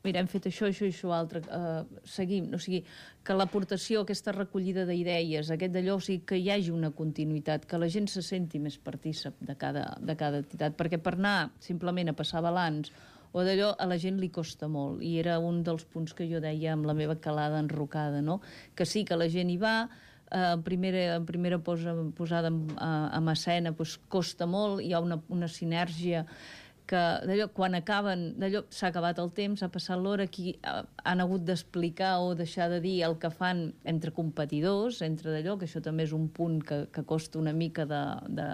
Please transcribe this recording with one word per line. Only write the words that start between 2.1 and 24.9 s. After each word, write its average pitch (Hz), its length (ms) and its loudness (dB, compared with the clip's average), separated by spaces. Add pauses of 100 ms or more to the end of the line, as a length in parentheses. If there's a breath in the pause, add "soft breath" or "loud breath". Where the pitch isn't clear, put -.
O 185 80 -2
sigui, 180 220 -2 (400 loud breath)
que 196 100 0
l'aportació, 196 720 2
aquesta 202 260 -2
recollida 190 540 -2
d'idees, 170 640 0
aquest 175 240 0
d'allò, 185 240 2
o - 20 -4
sigui, 185 240 -2
que 190 140 0
hi 185 160 2
hagi 185 160 2
una 160 200 0
continuïtat, 151 760 -2
que 170 120 0
la 165 140 2
gent 208 160 0
se 190 140 -4
senti 170 400 -2
més 147 160 -4
partícip 147 600 -6
de 143 180 -8
cada, 139 260 -2 (160)
de 160 160 -2
cada 147 220 0
entitat, 151 400 -2
perquè 165 240 0
per 180 160 0
anar 196 320 2 (100)
simplement 175 480 0
a 151 80 0
passar 165 300 -2
balanç 170 460 2 (400 loud breath)
o 180 120 2
d'allò, 190 320 4
a - 100 0
la 180 140 2
gent 190 200 0
li 185 120 0
costa 160 360 -6
molt, 143 360 -2
i 165 160 2
era 170 180 4
un 170 280 2
dels 165 180 0
punts 165 320 -6
que 170 140 -2
jo 165 100 0
deia 156 320 0
amb 151 160 2
la 151 80 0
meva 156 240 0
calada 151 400 0
enrocada, 147 640 0
no? 165 160 0 (340 loud breath)
Que 180 140 0
sí 214 160 0
que 175 140 2
la 165 100 4
gent 180 240 2
hi 175 80 0
va, 220 280 2 (420 loud breath)
eh, 180 240 4
en 170 80 0
primera, 180 540 2
en 170 100 0
primera 175 320 2
posa, 170 360 0 (220)
posada 170 320 2
en, 165 220 2
eh, 156 480 0
en 160 160 4
escena, 170 420 2
doncs, 160 220 -4 (100)
costa 175 380 0
molt, 196 340 2
hi 175 140 0